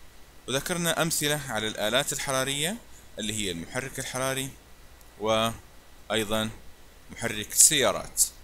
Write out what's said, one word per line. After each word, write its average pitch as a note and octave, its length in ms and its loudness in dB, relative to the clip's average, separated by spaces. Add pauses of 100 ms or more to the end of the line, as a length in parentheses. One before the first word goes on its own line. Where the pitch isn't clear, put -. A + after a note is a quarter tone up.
(480)
وذكرنا E3 540 0
أمثلة D3+ 480 2
على A2 180 0
الآلات A2+ 460 0
الحرارية C#3 640 -2 (420)
اللي G#2+ 140 -4
هي G#2 180 -2
المحرك B2+ 480 -6
الحراري C3+ 500 -4 (680)
وأيضًا A2 1300 0 (600)
محرك G#2+ 400 -6
السيارات. G#2+ 720 6 (200)